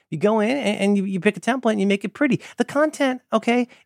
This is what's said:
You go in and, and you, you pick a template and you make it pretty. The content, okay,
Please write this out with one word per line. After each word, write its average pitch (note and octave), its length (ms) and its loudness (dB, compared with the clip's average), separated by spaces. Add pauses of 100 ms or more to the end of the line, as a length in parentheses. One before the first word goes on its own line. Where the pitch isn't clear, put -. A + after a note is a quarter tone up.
You E3 80 -6
go G#3 240 2
in A3+ 160 0
and, G#3+ 220 -2
and G3+ 180 2
you, G3 80 0
you F#3+ 160 -4
pick G#3 160 2
a F3 40 -12
template B3 320 0
and G#3+ 80 -2
you G3 60 2
make G3+ 160 0
it F#3 120 -6
pretty. B3+ 260 0 (160)
The A3 80 2
content, C#4 560 0 (100)
okay, A#3+ 380 0 (180)